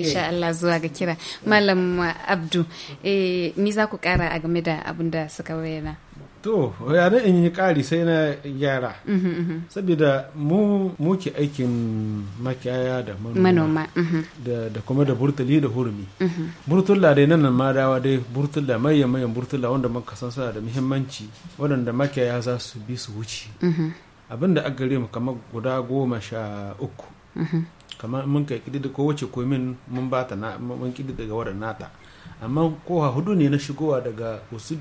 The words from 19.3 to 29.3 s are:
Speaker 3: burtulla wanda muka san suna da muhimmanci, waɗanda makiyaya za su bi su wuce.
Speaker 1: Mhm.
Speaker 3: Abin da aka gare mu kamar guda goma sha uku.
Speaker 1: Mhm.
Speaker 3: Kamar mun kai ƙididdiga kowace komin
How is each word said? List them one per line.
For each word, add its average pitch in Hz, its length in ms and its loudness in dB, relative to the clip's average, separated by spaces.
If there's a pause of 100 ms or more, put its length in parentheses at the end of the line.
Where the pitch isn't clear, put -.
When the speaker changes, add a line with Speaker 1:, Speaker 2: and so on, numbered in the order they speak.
Speaker 3:
burtulla 123 360 -2
wanda 131 180 2
muka 113 280 -6
san 123 140 -8
suna 123 220 -4
da 107 80 -8
muhimmanci, 131 680 -2 (300)
waɗanda 135 340 0
makiyaya 123 480 0
za 123 180 -2
su - 220 -12
bi 120 160 -10
su - 160 -10
wuce. - 360 -10 (120)
Speaker 1:
Mhm. 165 320 0 (380)
Speaker 3:
Abin 160 240 2
da 151 100 2
aka 139 60 -2
gare 131 280 0
mu 117 140 -4
kamar 123 220 -4 (180)
guda 120 300 -2
goma 123 380 0
sha 101 600 -8
uku. - 240 -10 (320)
Speaker 1:
Mhm. 165 280 -2 (360)
Speaker 3:
Kamar 131 260 -6
mun 143 200 2
kai 123 180 -6
ƙididdiga 135 320 -6
kowace 143 320 0
komin 127 480 -2 (120)